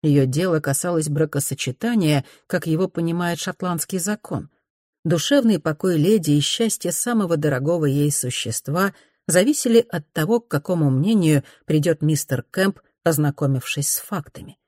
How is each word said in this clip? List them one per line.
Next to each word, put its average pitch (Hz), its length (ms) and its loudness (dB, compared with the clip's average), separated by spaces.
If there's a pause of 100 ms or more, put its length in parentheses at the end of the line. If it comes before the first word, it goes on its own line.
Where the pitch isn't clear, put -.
Ее 143 220 4
дело 160 360 0
касалось 156 500 -2
бракосочетания, 151 1120 0 (220)
как - 200 -4
его 165 220 0
понимает 170 500 -2
шотландский 180 600 -6
закон. 175 500 -6 (560)
Душевный 208 540 2
покой 160 400 0
леди 165 320 4
и 147 100 6
счастье 196 520 -2
самого 202 440 0
дорогого 147 480 0
ей 147 260 2
существа 143 840 -4 (320)
зависели 226 600 4
от - 280 -8
того, 202 260 0
к - 80 -20
какому 156 400 0
мнению 156 560 2 (220)
придет 156 340 0
мистер 147 500 -2
Кэмп, 196 280 -2 (260)
ознакомившись 143 840 0
с - 80 -4
фактами. - 680 -12